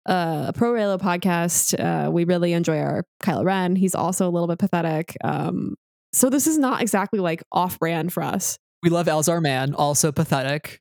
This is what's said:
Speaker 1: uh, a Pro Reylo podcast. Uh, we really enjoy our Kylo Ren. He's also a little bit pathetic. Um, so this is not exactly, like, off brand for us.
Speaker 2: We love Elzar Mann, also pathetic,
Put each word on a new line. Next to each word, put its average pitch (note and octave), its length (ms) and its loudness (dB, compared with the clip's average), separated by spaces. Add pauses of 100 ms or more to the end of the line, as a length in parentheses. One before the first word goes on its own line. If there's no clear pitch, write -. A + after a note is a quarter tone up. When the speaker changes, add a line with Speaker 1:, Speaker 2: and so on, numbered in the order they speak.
Speaker 1:
uh, E3 420 0
a - 60 -4
Pro A#3+ 180 0
Reylo G3+ 260 0
podcast. F3 800 0
Uh, D#3+ 320 0
we E3+ 140 2
really F3 300 2
enjoy E3+ 240 0
our C#3+ 260 -2 (180)
Kylo C3+ 220 0
Ren. F#3 320 2
He's F#3 180 2
also F#3 340 0
a - 20 0
little E3+ 180 0
bit E3+ 100 -2
pathetic. E3 640 -2
Um, C#3+ 520 -4 (360)
so - 180 4
this C#4 160 2
is D#4 120 2
not C4+ 240 0
exactly, G3+ 380 0
like, E3 220 -2 (100)
off F3+ 260 0
brand E3 340 -2
for E3 100 -4
us. - 360 -4 (240)
Speaker 2:
We E3+ 80 4
love E3+ 160 2
Elzar D#3+ 360 2
Mann, C3+ 320 0
also D3 380 2
pathetic, C#3+ 680 -2